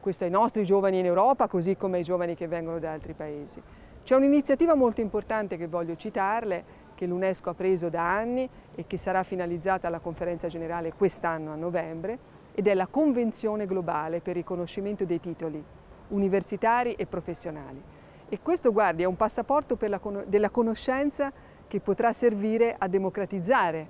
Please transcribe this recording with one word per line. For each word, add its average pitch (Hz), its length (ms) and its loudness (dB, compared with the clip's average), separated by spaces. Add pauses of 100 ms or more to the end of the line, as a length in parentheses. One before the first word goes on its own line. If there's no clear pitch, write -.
Questo 196 240 -4
ai 175 60 0
nostri 214 340 4
giovani 190 340 4
in 185 80 2
Europa, 208 400 4
così 180 300 0
come 185 220 0
ai 175 40 0
giovani 175 320 0
che 165 140 -8
vengono 165 320 -4
da 160 100 -6
altri 156 240 -10
paesi. 147 480 -12 (420)
C'è 254 100 4
un'iniziativa 277 600 6
molto 247 260 4
importante 208 560 -2
che 170 100 -6
voglio 170 300 -4
citarle, 208 880 -4 (120)
che 185 120 -6
l'unesco 180 420 -2
ha 170 60 -4
preso 180 340 0
da 165 140 -2
anni 233 440 0 (280)
e 170 120 -10
che 185 120 -6
sarà 185 240 0
finalizzata 180 640 -2
alla 170 140 -4
conferenza 170 460 -6
generale 165 460 -6
quest'anno 160 600 0
a 151 40 -8
novembre, 170 640 -4 (360)
ed 190 120 0
è 208 80 6
la 185 120 2
Convenzione 226 760 0
Globale 170 560 -2
per 180 160 -4
il 175 60 -4
riconoscimento 190 640 -4
dei 170 140 -2
titoli 160 440 -8 (440)
universitari 202 840 2
e 190 140 -4
professionali. 151 760 -8 (460)
E 208 140 -6
questo, 311 300 2
guardi, 180 320 4
è - 20 2
un 185 100 0
passaporto 247 600 0
per 220 120 -2
la 202 120 -2
con-, 202 260 -8
della 202 240 2
conoscenza 262 840 0 (340)
che 202 140 -6
potrà 226 320 2
servire 226 680 2
a 190 100 -2
democratizzare 185 1000 0